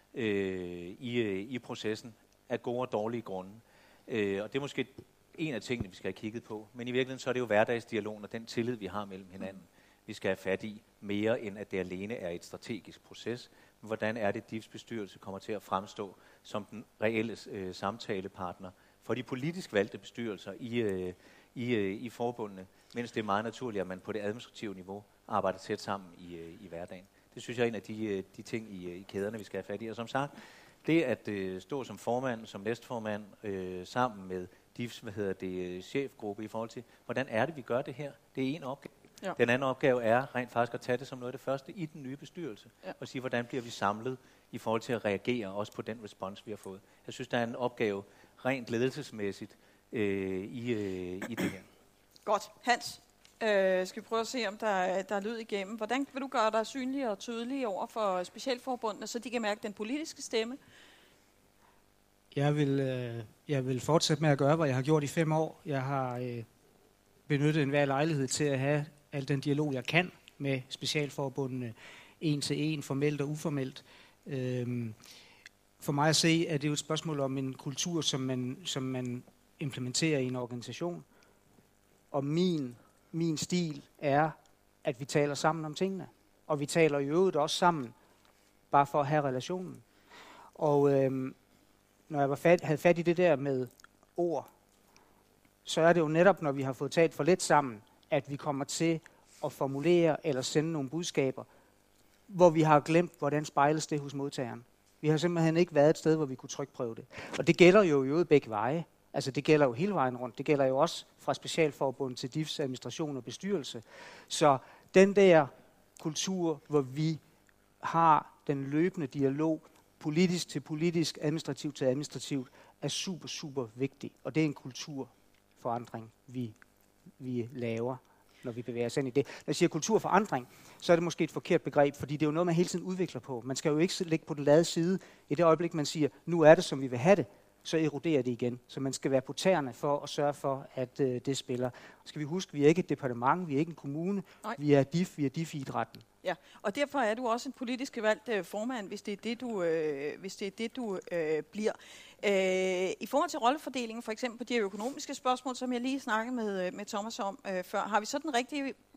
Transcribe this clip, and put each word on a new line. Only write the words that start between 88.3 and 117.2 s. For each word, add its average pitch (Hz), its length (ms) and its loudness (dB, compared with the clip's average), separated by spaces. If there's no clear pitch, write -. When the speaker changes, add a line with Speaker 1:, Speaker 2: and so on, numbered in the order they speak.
Speaker 3:
bare 143 140 6
for 151 140 0
at 135 80 2
have 151 160 2
relationen. 135 600 -4
Og, 143 380 6
øhm, 135 420 2
når 151 100 -4
jeg 139 100 4
var 143 60 0
fat, 170 260 6
havde 147 160 0
fat 175 220 6
i - 20 -2
det 165 160 2
der 175 180 6
med 131 320 -2
ord, 170 320 0
så - 180 0
er 165 120 8
det 175 60 4
jo 156 80 4
netop, 175 340 6
når 151 100 0
vi 135 100 -2
har 135 120 -2
fået 139 180 -6
talt 165 220 4
for 147 100 -4
lidt 180 180 4
sammen, 135 400 2
at 143 180 0
vi 143 60 -6
kommer 139 300 -4
til 165 340 0
at 139 60 -4
formulere 156 760 2
eller 131 140 0
sende 156 300 0
nogle 143 180 -4
budskaber, 139 540 -2
hvor 180 220 8
vi 160 120 4
har 156 180 10
glemt, 165 400 4
hvordan 147 260 0
spejles 151 420 2
det 151 120 -2
hos 139 140 -10
modtageren. 131 520 -6
Vi 151 60 0
har 156 100 6
simpelthen 165 400 4
ikke 175 180 4
været 147 140 10
et 165 80 4
sted, 160 180 4
hvor 156 100 0
vi 131 100 -6
kunne - 140 -16
trykprøve 123 460 -6
det. - 100 -16
Og - 80 0
det 170 100 6
gælder 180 260 12
jo 143 200 4
i 131 40 0
øvrigt 160 220 2
begge 139 200 6
veje. 120 360 -2
Altså, 135 180 -2
det 139 120 -4
gælder 151 220 6
jo 120 80 2
hele 185 200 -2
vejen 131 240 0
rundt. 120 200 -8
Det 135 80 -6
gælder 139 200 4
jo 131 120 2
også - 280 2
fra - 140 -2
specialforbund 135 800 -2
til - 180 -8
difs 156 260 -4
administration 135 580 -6
og 120 60 -10
bestyrelse. 135 600 -6
Så 143 300 6
den 190 220 10
der 175 320 10
kultur, 165 680 -2
hvor 147 140 4
vi 147 380 -2